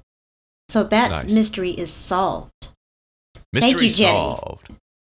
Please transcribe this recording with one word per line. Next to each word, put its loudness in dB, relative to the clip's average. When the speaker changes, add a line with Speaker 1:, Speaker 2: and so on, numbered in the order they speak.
Speaker 1:
So 2
that 2
Speaker 2:
Nice. -4
Speaker 1:
mystery 0
is -8
solved. -4
Speaker 2:
Mystery 4
Speaker 1:
Thank 0
you, 4
Jenny. 4
Speaker 2:
solved. -8